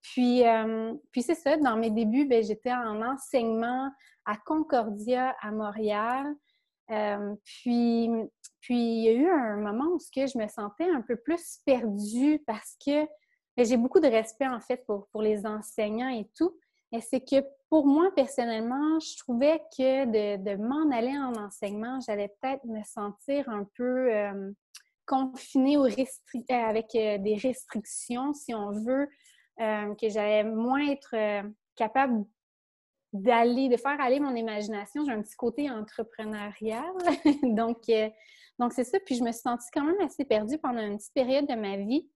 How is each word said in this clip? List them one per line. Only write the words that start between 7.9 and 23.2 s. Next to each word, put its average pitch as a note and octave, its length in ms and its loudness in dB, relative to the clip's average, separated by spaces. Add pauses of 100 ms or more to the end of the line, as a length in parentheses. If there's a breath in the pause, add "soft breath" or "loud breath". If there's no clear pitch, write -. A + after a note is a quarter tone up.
puis A#3+ 180 0
il A3+ 240 0
y A3+ 60 8
a A3+ 40 6
eu C#4+ 160 4
un A#3 280 2
moment A3+ 360 -2
où E4 60 -2
ce - 100 -12
que C4+ 160 -2
je B3+ 140 -4
me G#3+ 80 -2
sentais G#3+ 420 -4
un C#4+ 120 2
peu A3+ 160 -4
plus - 500 -6
perdue A#3+ 800 2
parce - 360 -10
que, D4 220 2 (500 soft breath)
ben, B3 100 4
j'ai A#3+ 120 4
beaucoup B3+ 220 4
de D#4 80 6
respect, A3 400 0
en B3 120 -4
fait, B3 260 -6
pour, G3+ 220 -4
pour G#3+ 160 -6
les G#3+ 240 0
enseignants G#3+ 640 -4
et A3 280 -6
tout. E4+ 180 0 (360 soft breath)
Mais A3+ 100 -4
c'est B3+ 200 -2
que C#4 220 2 (280)
pour D4+ 160 6
moi, E4 280 6
personnellement, B3+ 840 0
je - 180 -10
trouvais C#4+ 420 2 (160)
que C4 300 2
de, G#3 380 0
de G3+ 180 -4
m'en C#4+ 340 2
aller B3+ 220 -2
en C4 160 -4 (100)
enseignement, G#3+ 600 -8
j'allais G3+ 340 -4
peut-être C4+ 260 -6
me G#3+ 180 -8
sentir A3+ 680 -6